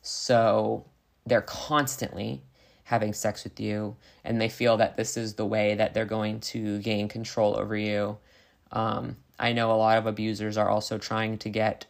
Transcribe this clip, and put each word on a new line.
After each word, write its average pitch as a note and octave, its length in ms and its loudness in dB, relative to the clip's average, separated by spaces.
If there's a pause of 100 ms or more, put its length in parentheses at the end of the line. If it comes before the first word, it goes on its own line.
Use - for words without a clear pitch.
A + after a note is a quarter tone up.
So A2+ 840 2 (400)
they're A2+ 160 4
constantly C3+ 1000 -2 (420)
having G#2+ 280 0
sex - 300 -4
with - 160 -14
you, G#2+ 360 -4 (280)
and A2+ 160 0
they A2+ 100 2
feel A2+ 280 4
that - 180 2
this A2 220 -2
is A2 180 -4
the G#2+ 100 -2
way G#2 300 2
that G#2+ 180 0
they're A2 120 0
going G#2+ 340 -4
to G#2+ 400 -4
gain G#2 280 0
control G#2+ 520 0
over G#2 160 -2
you. G#2 420 -2 (540)
Um, A2 460 -2 (220)
I A#2+ 140 0
know A2+ 180 2
a A2 60 4
lot A2 200 6
of A2 80 2
abusers G#2+ 520 -2
are G#2 120 2
also G#2+ 300 0
trying A2 400 -2
to A2+ 100 -6
get G#2+ 400 -2